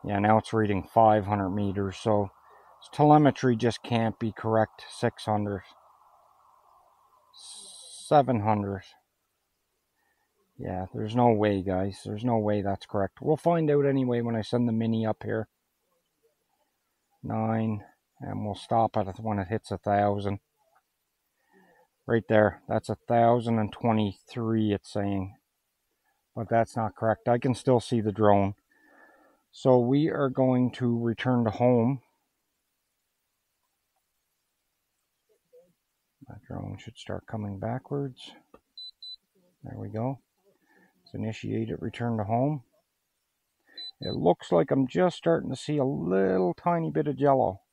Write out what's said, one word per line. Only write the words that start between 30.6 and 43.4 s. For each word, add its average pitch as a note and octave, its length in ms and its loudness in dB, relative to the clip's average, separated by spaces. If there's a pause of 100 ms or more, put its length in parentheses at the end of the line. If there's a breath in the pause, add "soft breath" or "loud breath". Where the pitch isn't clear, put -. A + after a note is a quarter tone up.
to A#2+ 240 -2
return A#2 480 0
to G#2+ 60 2
home. B2 520 2 (4000)
My - 80 -18 (100)
drone G2+ 320 -10
should - 180 -18
start - 300 -12
coming G2+ 320 -10
backwards. C3 720 -8 (1300)
There - 120 -14
we G2+ 120 -10
go. A#2 320 -4 (840 soft breath)
Let's - 120 -20
initiate A2 540 -6
it, - 140 -8
return A#2 360 -4
to G#2 60 -2
home. B2 380 -2 (1400 loud breath)